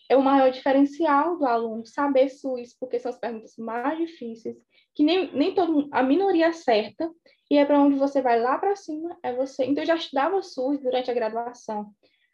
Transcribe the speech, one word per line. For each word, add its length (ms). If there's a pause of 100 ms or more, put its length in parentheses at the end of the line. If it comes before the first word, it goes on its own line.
é 80
o 60
maior 280
diferencial 840
do 80
aluno 400
saber 440
suíço, 500
porque 200
são 120
as 80
perguntas 380
mais 400
difíceis, 600 (360)
que 100
nem, 300
nem 200
todo 180
mundo, 200
a 120
minoria 460
acerta, 600 (400)
e 80
é 60
pra 160
onde 160
você 260
vai 200
lá 160
pra 180
cima, 480
é 100
você. 320
Então, 180
eu 40
já 80
estudava 460
sus 380
durante 320
a 20
graduação. 800 (400)